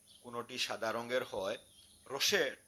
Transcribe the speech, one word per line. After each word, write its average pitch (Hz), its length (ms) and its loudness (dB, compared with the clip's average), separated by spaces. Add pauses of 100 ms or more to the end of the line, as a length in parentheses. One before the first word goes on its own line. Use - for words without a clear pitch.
(240)
কোনোটি 120 320 -8 (100)
সাদা 107 260 -2
রঙের 120 400 0
হয়, 107 260 -2 (500)
রসে 147 360 4 (240)